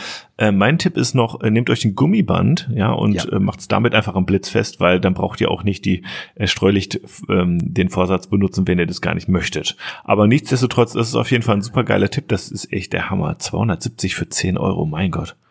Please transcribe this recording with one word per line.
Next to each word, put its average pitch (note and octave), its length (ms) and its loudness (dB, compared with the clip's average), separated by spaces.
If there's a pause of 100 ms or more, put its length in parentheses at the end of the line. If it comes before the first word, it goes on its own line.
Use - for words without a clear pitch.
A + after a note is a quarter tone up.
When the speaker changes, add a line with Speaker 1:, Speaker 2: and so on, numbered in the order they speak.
(380)
Speaker 1:
Äh, G#2+ 140 2
mein G#2+ 260 4
Tipp - 180 0
ist - 180 0
noch, A#2 280 0
äh, A#2 80 2
nehmt A#2 180 2
euch A#2+ 160 2
ein G#2 100 2
Gummiband, C3+ 800 2
ja, G#2+ 180 0
und, G#2+ 200 2
Speaker 2:
Ja. F#2 180 -2
Speaker 1:
äh, G#2 80 0
macht's - 300 -2
damit A2 260 2
einfach G#2 200 0
am F#2 100 2
Blitz F#2+ 240 0
fest, - 320 -2
weil F2+ 200 4
dann F#2 120 2
braucht F#2+ 300 -4
ihr - 80 2
auch - 140 -4
nicht G2 200 -2
die, F#2+ 180 0 (340)
äh, G2+ 100 -2
Streulicht, G2 480 2 (100)
f-, - 240 -16
ähm, F2+ 320 2
den F#2 300 0
Vorsatz F#2 380 0
benutzen, G2 380 2
wenn F#2 120 2
ihr E2+ 80 2
das F2+ 160 -6
gar E2 120 0
nicht E2+ 140 -6
möchtet. E2 480 -2 (260)
Aber G#2 240 4
nichtsdestotrotz, B2 680 2
das A#2 140 0
ist A#2 60 -6
auf A#2+ 160 -2
jeden A#2+ 120 2
Fall A2+ 140 2
ein G2+ 60 0
supergeiler G2+ 460 0
Tipp, - 200 -6
das - 220 -2
ist - 220 -10
echt G2 220 -6
der - 160 -4
Hammer. F#2 280 -4
Zweihundertsiebzig - 760 -4
für - 160 -6
zehn F#2 260 0
Euro, F2 300 -2
mein G2 240 -2
Gott. - 260 -6 (140)